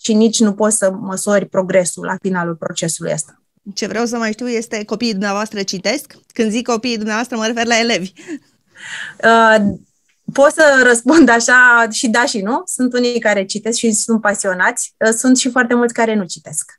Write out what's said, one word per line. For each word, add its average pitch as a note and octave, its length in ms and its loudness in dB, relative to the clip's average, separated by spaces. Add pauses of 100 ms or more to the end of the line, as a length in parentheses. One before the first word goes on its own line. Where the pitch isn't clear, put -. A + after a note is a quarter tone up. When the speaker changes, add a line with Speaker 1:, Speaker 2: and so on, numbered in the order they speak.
Speaker 1:
și A3+ 120 -2
nici A3 260 2
nu G#3 140 2
poți G#3+ 240 -2
să F#3+ 140 0
măsori F#3+ 540 -4
progresul F#3 600 -2
la F#3 160 -6
finalul F3 340 -4
procesului E3 580 -6
ăsta. - 280 -10 (320)
Speaker 2:
Ce - 140 -6
vreau G#3+ 180 -4
să A#3 120 -6
mai A3+ 140 -4
știu A#3+ 160 -8
este, A3+ 380 -6
copiii A3+ 260 -4
dumneavoastră G3+ 520 -4
citesc? G3+ 500 -6 (200)
Când A3 180 0
zic A#3 160 -4
copiii A#3 300 -2
dumneavoastră, A3 400 -6
mă A3 80 -2
refer A#3 200 -2
la A#3 140 0
elevi. A3 320 -2 (1120)
Speaker 1:
Uh, A3 500 4 (600)
pot C#4 180 4
să C#4+ 320 6
răspund B3 460 4
așa A#3+ 600 6
și A#3 160 -2
da A#3+ 180 2
și B3 160 -4
nu. A#3+ 240 -2
Sunt B3+ 280 -2
unii A#3+ 260 0
care G#3 260 0
citesc A3 320 -6
și A#3 140 0
sunt A3 300 0
pasionați. G3+ 720 -2 (120)
Uh, A3+ 80 2
sunt B3+ 240 2
și C4 120 -2
foarte B3 240 0
mulți A#3+ 200 0
care A3+ 220 0
nu G#3 80 -2
citesc, - 560 -12